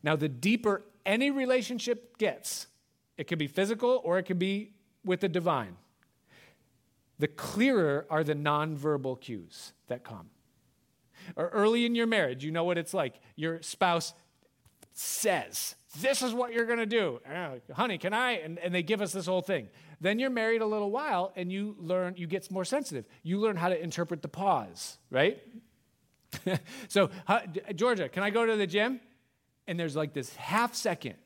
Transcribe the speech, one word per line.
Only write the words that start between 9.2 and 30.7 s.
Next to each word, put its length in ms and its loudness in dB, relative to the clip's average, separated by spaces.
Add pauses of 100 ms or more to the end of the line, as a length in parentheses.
cues 520 -12 (140)
that 160 -6
come. 280 -16 (1040)
Or 140 -2
early 360 4
in 80 2
your 140 2
marriage, 360 2
you 80 -4
know 120 0
what 160 2
it's 140 -6
like. 280 -2 (140)
Your 260 -4
spouse 520 0 (800)
says, 840 -2 (240)
"This 220 2
is 120 0
what 200 -2
you're 120 2
gonna 200 2
do." 400 2
"Uh, 340 -6 (140)
honey, 240 0
can 160 -2
I?" 200 2
And, 260 -6
and 140 -2
they 80 2
give 200 0
us 100 -2
this 140 -6
whole 160 2
thing. 280 -2 (320)
Then 180 2
you're 100 2
married 320 2
a 40 2
little 240 0
while, 460 0
and 160 -4
you 280 -4
learn, 380 0
you 100 -6
get 220 -4
more 160 -2
sensitive. 400 -4 (180)
You 160 0
learn 180 2
how 120 2
to 120 0
interpret 400 -4
the 60 -8
pause, 720 -2 (120)
right? 320 4 (1040)
<laughs> 140 0 (280)
So, 220 4 (180)
"Huh, 140 4 (100)
D-, 220 -6
Georgia, 360 0
can 140 -2
I 60 0
go 160 2
to 100 2
the 120 0
gym?" 320 0 (680)
And 120 -4
there's, 160 -2
like, 180 -2
this 220 -6
half 400 0